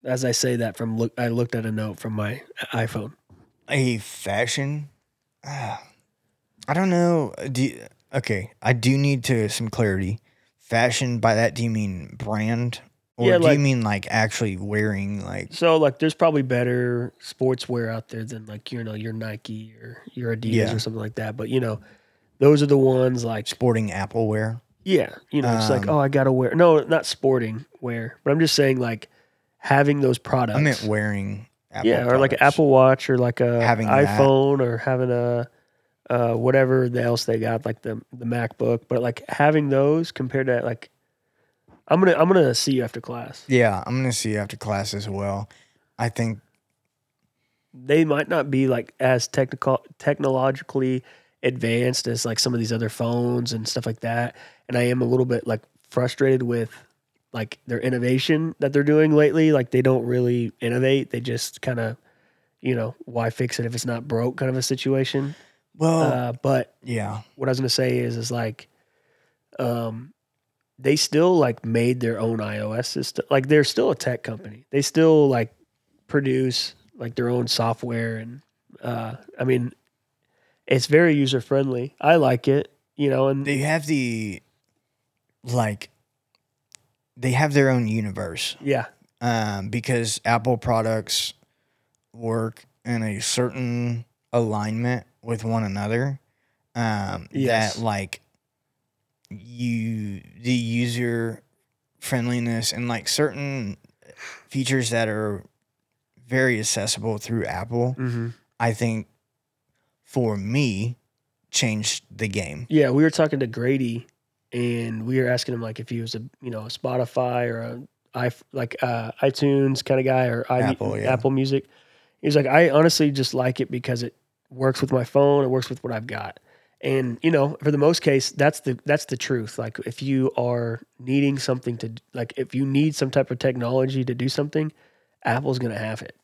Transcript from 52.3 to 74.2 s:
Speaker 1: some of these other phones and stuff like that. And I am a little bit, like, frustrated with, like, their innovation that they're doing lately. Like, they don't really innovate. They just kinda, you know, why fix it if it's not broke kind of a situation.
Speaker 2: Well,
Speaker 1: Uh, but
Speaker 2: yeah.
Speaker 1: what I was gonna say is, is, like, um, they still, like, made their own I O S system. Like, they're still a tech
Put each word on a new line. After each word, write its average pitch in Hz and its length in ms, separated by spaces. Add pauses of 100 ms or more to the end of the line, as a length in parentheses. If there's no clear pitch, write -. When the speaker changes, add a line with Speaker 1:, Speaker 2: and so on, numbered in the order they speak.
Speaker 1:
some 127 160
of 117 60
these 110 120
other 117 180
phones 120 600
and 113 140
stuff 117 200
like 117 140
that. 120 360 (320)
And 123 100
I 123 40
am 123 200
a - 40
little 127 200
bit, 120 200
like, 113 160 (280)
frustrated 127 520
with, 120 280 (640)
like, 110 340
their 120 140
innovation 131 800
that 139 120
they're 143 120
doing 156 320
lately. 156 340
Like, 131 220
they 127 100
don't 131 240
really 123 540
innovate. 131 500
They 135 100
just 120 420
kinda, 117 340 (640)
you 127 160
know, 117 180 (120)
why 117 240
fix 120 280
it 117 80
if 117 80
it's 117 120
not 117 200
broke 120 300
kind 131 140
of 131 60
a 131 60
situation. 135 720 (420)
Speaker 2:
Well, 160 240 (120)
Speaker 1:
Uh, 123 220
but 131 500
Speaker 2:
yeah. 107 380 (120)
Speaker 1:
what 131 140
I - 20
was 127 80
gonna 131 100
say 123 300
is, 120 180
is, 117 140
like, 117 380 (880)
um, 120 540 (640)
they 139 160
still, 165 420
like, 127 280
made 120 340
their 113 220
own 113 200
I 104 200
O 107 100
S 117 180
system. - 420
Like, 135 180
they're 151 160
still - 260
a 151 60
tech 123 260